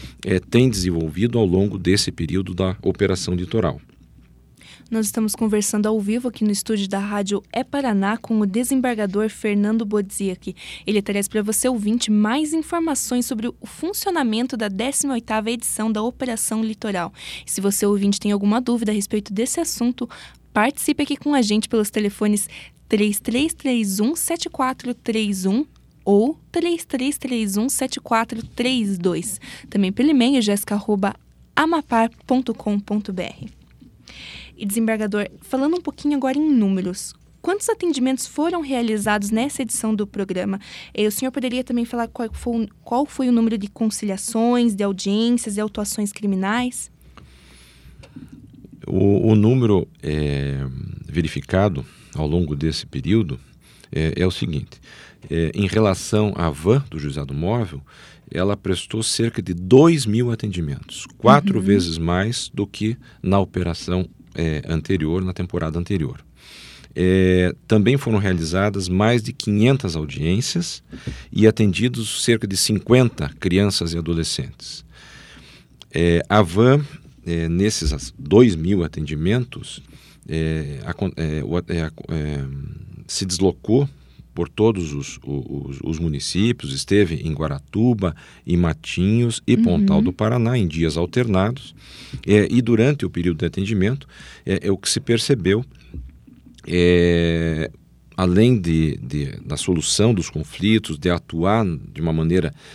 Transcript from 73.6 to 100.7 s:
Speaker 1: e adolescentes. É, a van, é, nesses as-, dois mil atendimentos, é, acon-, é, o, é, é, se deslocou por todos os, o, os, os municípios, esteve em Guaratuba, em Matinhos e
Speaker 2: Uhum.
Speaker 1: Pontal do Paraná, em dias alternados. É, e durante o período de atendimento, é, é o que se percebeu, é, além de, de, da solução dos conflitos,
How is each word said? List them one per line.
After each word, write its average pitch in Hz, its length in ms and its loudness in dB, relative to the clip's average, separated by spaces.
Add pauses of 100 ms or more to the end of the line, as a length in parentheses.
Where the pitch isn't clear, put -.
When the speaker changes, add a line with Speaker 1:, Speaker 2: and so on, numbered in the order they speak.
Speaker 1:
e 85 40 -4
adolescentes. 82 880 -6 (1080)
É, 85 340 2
a 107 140 6
van, 120 440 4 (400)
é, 85 220 -2
nesses 85 460 0
as-, - 240 -10
dois 120 380 6
mil 85 280 0
atendimentos, 78 1000 -4 (460)
é, 78 580 -4
acon-, 90 300 -4
é, 78 280 -4
o, 85 140 -2
é, 87 40 -2 (480)
é, 76 360 -4 (640)
se - 180 -6
deslocou 98 640 2 (440)
por 85 160 -4
todos 98 440 0
os, 71 300 -10
o, 71 440 -8
os, 69 160 -10
os 80 160 -4
municípios, 85 720 -2
esteve 82 440 2
em 76 180 -4
Guaratuba, 87 840 0 (300)
em 87 100 0
Matinhos 95 920 0
e 123 80 4
Speaker 2:
Uhum. 226 80 4
Speaker 1:
Pontal 196 360 4
do 269 140 2
Paraná, 117 420 2
em 101 120 2
dias 78 280 0
alternados. 101 800 0 (520)
É, 104 260 6
e 120 100 4
durante 120 420 4
o 92 60 -2
período 87 300 -2
de 110 80 -2
atendimento, 104 600 -2 (380)
é, 95 220 -2
é 101 40 4
o 92 60 0
que - 120 -6
se - 100 0
percebeu, 113 680 2 (1000)
é, 85 1040 2 (440)
além 101 440 4
de, 80 380 0
de, 71 280 -6 (180)
da 73 140 -8
solução 104 560 2
dos 87 160 -2
conflitos, 82 680 0